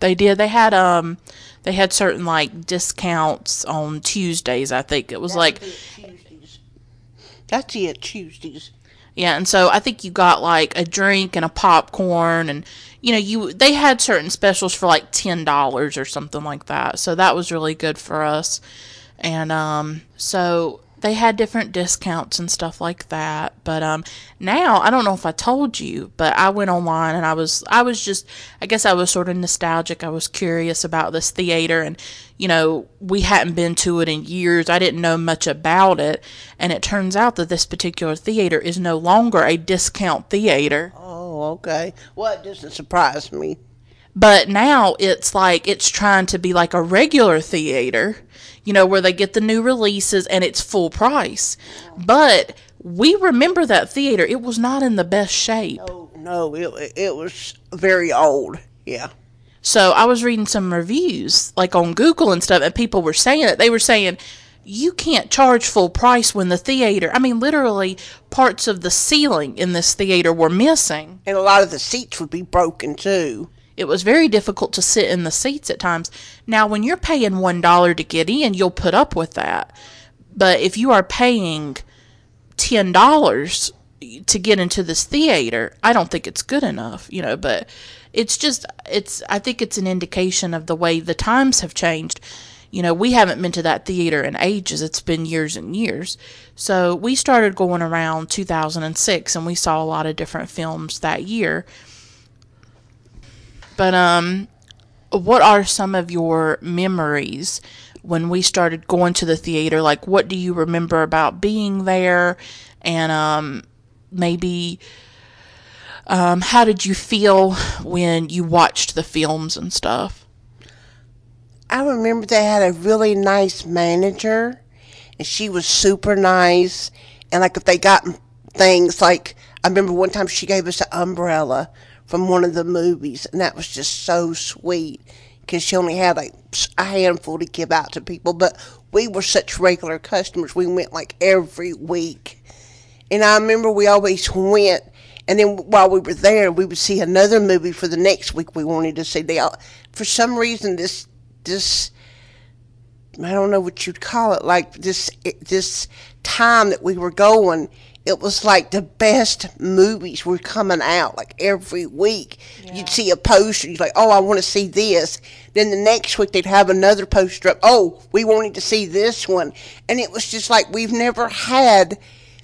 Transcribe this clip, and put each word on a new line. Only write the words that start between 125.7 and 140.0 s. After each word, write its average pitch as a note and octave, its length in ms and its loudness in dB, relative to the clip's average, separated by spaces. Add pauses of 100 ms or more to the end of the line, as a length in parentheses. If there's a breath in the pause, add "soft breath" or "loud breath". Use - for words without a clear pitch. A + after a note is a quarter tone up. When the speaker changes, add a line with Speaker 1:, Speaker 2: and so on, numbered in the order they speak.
Speaker 2:
nice. F3+ 720 4 (400 soft breath)
And, F3 120 0
like, F3+ 140 0
if - 60 -8
they F3+ 160 2
got G3 260 6 (500)
things, F3+ 460 4
like, F3+ 360 2 (260 loud breath)
I F#3 60 4
remember F#3 240 2
one F#3 180 0
time G3 160 -4
she - 200 -6
gave F#3+ 200 0
us F3 140 -6
an - 100 -4
umbrella E3 800 -2 (360 soft breath)
from F3+ 200 -2
one F3+ 160 4
of F3 120 0
the E3+ 100 -2
movies, E3+ 640 -2
and F#3 160 -4
that E3+ 120 -2
was - 140 -12
just - 380 -8
so F3 260 0
sweet, E3 680 -8 (440 soft breath)
'cause E3+ 160 -6
she - 140 -2
only F3 200 0
had, F3+ 200 2
like, D3 160 -8 (460)
a F#3 60 2
handful F3+ 540 -2
to E3+ 60 -6
give E3 260 -8
out D#3+ 220 -2
to D#3+ 80 -10
people, F3 320 -6
but F3 240 0 (360 loud breath)
we A3+ 140 2
were G3 140 -6
such - 380 -2
regular F3 400 0
customers. F3+ 560 -6